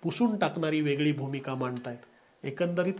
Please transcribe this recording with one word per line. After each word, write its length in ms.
पुसून 340
टाकणारी 440
वेगळी 320
भूमिका 420
मांडतायत. 440
एकंदरीत 560